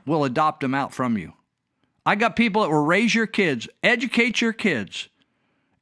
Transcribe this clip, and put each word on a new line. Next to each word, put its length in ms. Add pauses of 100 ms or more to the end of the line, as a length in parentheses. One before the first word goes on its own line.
We'll 200
adopt 400
'em 100
out 180
from 240
you. 140 (760)
I 100
got 200
people 260
that 80
will 140
raise 320
your 100
kids, 440 (120)
educate 600
your 100
kids, 560 (760)